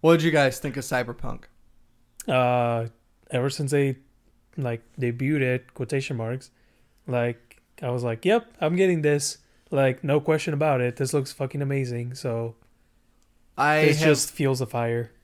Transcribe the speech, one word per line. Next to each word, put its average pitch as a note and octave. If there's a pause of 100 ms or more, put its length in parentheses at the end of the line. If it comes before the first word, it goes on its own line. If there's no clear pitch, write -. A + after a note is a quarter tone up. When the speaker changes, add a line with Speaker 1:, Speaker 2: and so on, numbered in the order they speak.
Speaker 1:
What E3
did D#3
you E3
guys C#3
think C#3
of C3+
Cyberpunk? A#2+ (800)
Speaker 2:
Uh, B2 (440)
ever B2+
since C3+
they, C#3 (580)
like, A#2+ (160)
debuted C3
it, B2+
quotation C3+
marks, A#2 (560)
like, A#2+ (180)
I C3
was B2
like, A2+
"Yep, A3+
I'm E3
getting F3+
this." C#3+ (320)
Like, C3+
no D3
question D#3
about C#3+
it. B2
This C3
looks C#3
fucking C#3
amazing. B2+
So A#2 (1000)
Speaker 1:
I D3+
Speaker 2:
this D3
Speaker 1:
have D#3
Speaker 2:
just -
fuels C3+
the B2+
fire. A#2 (120)